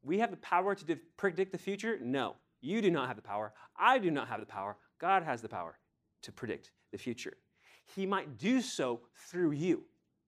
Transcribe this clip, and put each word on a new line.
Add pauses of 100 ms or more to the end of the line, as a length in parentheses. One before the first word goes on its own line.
We
have
the
power
to
de-,
predict
the
future?"
No, (240)
you
do
not
have
the
power. (220)
I
do
not
have
the
power. (220)
God
has
the
power (440)
to
predict (200)
the
future. (580)
He
might
do
so (120)
through
you. (420)